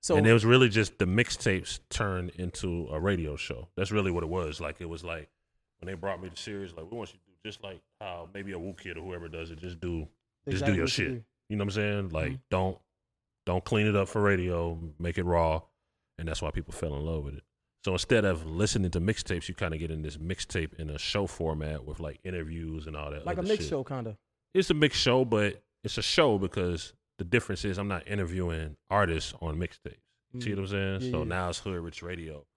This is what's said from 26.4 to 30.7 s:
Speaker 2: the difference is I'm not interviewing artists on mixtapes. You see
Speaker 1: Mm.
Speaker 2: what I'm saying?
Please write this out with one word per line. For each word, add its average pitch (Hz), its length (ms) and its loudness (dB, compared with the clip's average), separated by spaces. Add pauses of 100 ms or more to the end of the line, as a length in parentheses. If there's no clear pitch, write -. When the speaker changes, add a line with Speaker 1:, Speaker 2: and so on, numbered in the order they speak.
Speaker 2:
the 101 80 -6
difference 104 400 0
is 95 120 -2
I'm 101 100 -4
not 90 200 -4
interviewing 87 680 -2 (120)
artists 90 520 2
on 80 160 -2
mixtapes. - 380 -6 (380)
You 123 80 -8
see 117 100 -4
Speaker 1:
Mm. 98 40 0
Speaker 2:
what 98 60 -4
I'm 95 60 -2
saying? 95 340 0